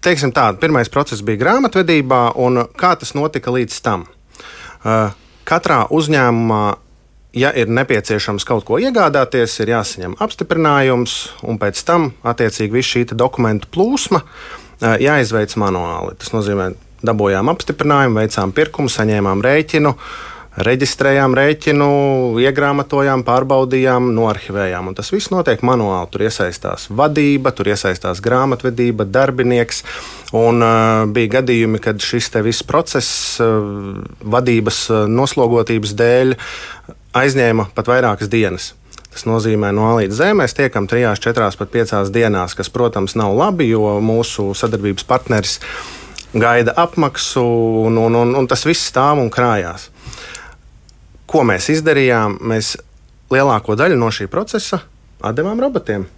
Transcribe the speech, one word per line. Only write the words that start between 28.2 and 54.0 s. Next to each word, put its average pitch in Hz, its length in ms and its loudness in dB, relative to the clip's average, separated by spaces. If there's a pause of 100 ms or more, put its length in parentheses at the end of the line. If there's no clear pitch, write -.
grāmatvedība, 120 800 0
darbinieks. 123 760 0 (480)
Un, 117 340 4
ā, 113 60 6 (340)
bija 107 300 0
gadījumi, 117 440 2
kad 107 220 -2
šis - 320 -4
te 113 80 0
viss 113 240 -2
process, - 720 -2
ā, 113 140 2 (720)
vadības, 113 640 0
ā, 110 200 2
noslogotības 117 840 0
dēļ 123 400 4 (800)
aizņēma 123 580 2
pat 110 220 -4
vairākas 110 360 0
dienas. 107 420 -2 (340)
Tas - 200 -16
nozīmē, 110 480 0
no 107 140 2
A 113 80 4
līdz 104 220 0
Z 170 160 2
mēs 180 240 2
tiekam 117 320 -2
trijās, 117 320 0
četrās, 113 360 0
pat 101 120 -8
piecās 107 400 0
dienās, 101 480 0
kas, - 120 -6
protams, 110 440 -2
nav 104 240 0
labi, 170 340 0
jo 104 280 0
mūsu 113 540 -2
sadarbības 101 520 -4
partneris - 540 -2 (720)
gaida 117 440 2
apmaksu, 160 720 0 (360)
un, 113 160 2
un, 113 200 4
un, 120 180 2
un 131 140 0
tas 117 160 0
viss 165 240 0
stāv 143 320 2
un 120 80 0
krājās. 101 600 -2 (1300)
Ko - 200 0
mēs 101 260 2
izdarījām? 135 720 2
Mēs 110 360 -4 (560)
lielāko 127 440 2
daļu 151 240 2
no 113 140 2